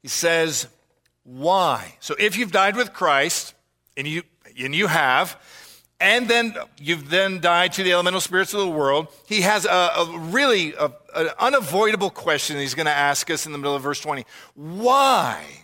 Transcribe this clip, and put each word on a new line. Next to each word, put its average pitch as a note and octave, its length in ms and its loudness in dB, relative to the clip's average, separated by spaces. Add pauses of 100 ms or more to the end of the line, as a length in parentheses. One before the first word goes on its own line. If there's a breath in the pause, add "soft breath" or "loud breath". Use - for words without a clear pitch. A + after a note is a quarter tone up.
He C3+ 80 -18
says, E3 600 0 (560)
"Why?" C#3 720 -2
So - 180 -8
if G3+ 200 0
you've A3 160 -4
died G3 240 2
with A#3+ 160 -2
Christ, C#3+ 600 0 (420)
and C#3 100 -8
you, D#3+ 160 -6 (340)
and C3 160 -6
you F#3 140 0
have, D#3 500 2 (640 loud breath)
and A3 300 2
then A#3 260 2 (260)
you've C#3+ 300 -4
then F#3+ 300 0
died F3 320 4
to F#3+ 100 -4
the F3+ 100 2
elemental F3+ 280 2
spirits F#3 340 -2
of G#3 60 -2
the F#3+ 80 0
world, D3+ 400 0 (180)
he G#3 140 -2
has F#3+ 240 2
a, - 60 -2
a E3+ 480 0
really, F#3 560 0
a, C#3+ 180 -2 (240)
an D#3+ 140 -2 (100)
unavoidable G#3+ 680 2
question D3+ 460 -2
he's C#3 180 -4
gonna D#3 160 0
ask C#3+ 380 0
us D#3 160 -4
in D#3 60 -12
the D3 80 -8
middle C#3+ 160 -2
of C#3 80 -4
verse C#3 180 -4
twenty. C#3+ 240 -8 (300 loud breath)
"Why? F#3 920 0 (200)